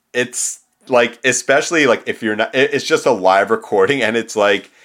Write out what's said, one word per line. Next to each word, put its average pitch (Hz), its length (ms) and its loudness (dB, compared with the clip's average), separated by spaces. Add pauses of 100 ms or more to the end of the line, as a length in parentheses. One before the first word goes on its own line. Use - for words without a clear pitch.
(140)
it's, - 460 -6 (280)
like, 120 340 0
especially, 135 640 0
like, 110 200 2
if 113 160 -8
you're 107 140 -2
not, 110 180 -2
it, 135 180 0
it's 139 140 -4
just 156 200 0
a 143 40 2
live 98 400 2
recording, 110 520 0
and 110 140 0
it's, 113 180 -6
like, 101 360 0 (140)